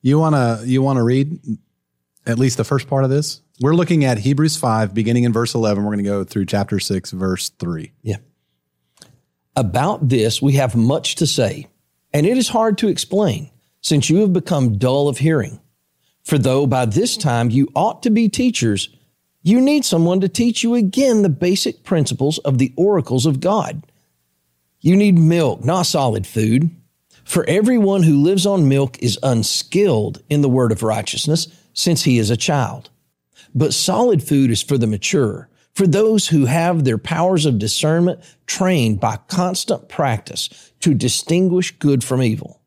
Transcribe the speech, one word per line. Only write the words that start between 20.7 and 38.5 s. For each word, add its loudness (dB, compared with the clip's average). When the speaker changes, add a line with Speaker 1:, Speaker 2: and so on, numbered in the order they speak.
Speaker 2:
again 2
the 2
basic -2
principles -2
of -2
the 0
oracles 0
of 0
God. -4
You 4
need 4
milk, 2
not 0
solid -2
food. 0
For -2
everyone 2
who 4
lives 2
on 2
milk 0
is -2
unskilled 0
in 0
the 2
word 2
of -4
righteousness, -4
since -2
he 2
is 0
a 0
child. -2
But 0
solid 0
food 2
is -2
for -2
the 0
mature, -2
for 2
those 2
who 2
have 0
their 0
powers 0
of 2
discernment 0
trained 0